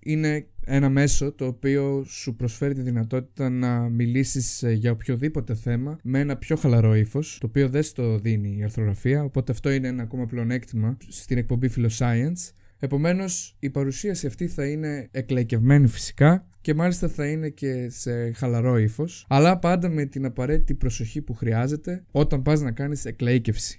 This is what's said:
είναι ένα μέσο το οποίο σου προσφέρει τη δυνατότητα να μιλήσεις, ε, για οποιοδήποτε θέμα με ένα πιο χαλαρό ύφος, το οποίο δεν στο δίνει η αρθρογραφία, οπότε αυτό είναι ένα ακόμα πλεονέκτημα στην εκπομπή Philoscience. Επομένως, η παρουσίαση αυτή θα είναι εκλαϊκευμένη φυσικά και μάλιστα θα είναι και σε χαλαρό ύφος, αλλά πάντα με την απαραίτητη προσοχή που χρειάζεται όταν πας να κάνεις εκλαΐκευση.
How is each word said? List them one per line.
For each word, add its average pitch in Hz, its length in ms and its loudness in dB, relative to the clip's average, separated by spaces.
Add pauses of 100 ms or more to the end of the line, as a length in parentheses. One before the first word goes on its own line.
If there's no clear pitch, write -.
είναι 151 460 -2 (180)
ένα 139 240 4
μέσο 139 420 4
το 135 140 -6
οποίο 139 600 0
σου - 280 -8
προσφέρει 123 380 -2
τη 135 80 -6
δυνατότητα 127 680 -2
να 123 400 0
μιλήσεις, 120 760 0
ε, 120 80 2
για 113 200 2
οποιοδήποτε 123 640 -4
θέμα 120 480 -4
με 127 160 0
ένα 143 180 0
πιο - 180 -2
χαλαρό 117 400 6
ύφος, 110 440 0
το 113 80 -4
οποίο 135 220 2
δεν 143 140 2
στο 117 360 -2
δίνει 104 380 -2
η 104 60 -2
αρθρογραφία, 110 600 0
οπότε 131 280 -2
αυτό 123 180 -2
είναι 135 180 0
ένα 127 160 -4
ακόμα 123 220 -6
πλεονέκτημα 117 720 -2 (100)
στην - 300 -4
εκπομπή 123 380 0
Philoscience. 120 760 0 (300)
Επομένως, 170 800 -2
η 139 100 -4
παρουσίαση 139 580 -4
αυτή 170 200 -4
θα 151 180 -4
είναι 147 460 -6
εκλαϊκευμένη 123 760 4
φυσικά 156 600 2 (140)
και 156 120 0
μάλιστα 175 340 0
θα 151 200 -4
είναι 156 220 -4
και 127 400 -6
σε 120 420 -6
χαλαρό 120 460 2
ύφος, 113 520 0
αλλά 165 300 6
πάντα 180 300 2
με 156 160 -2
την 135 200 -6
απαραίτητη 131 500 2
προσοχή 117 460 -2
που - 120 -8
χρειάζεται 131 800 -2
όταν 147 300 2
πας 151 200 2
να 131 100 -2
κάνεις 139 340 -6
εκλαΐκευση. 117 720 0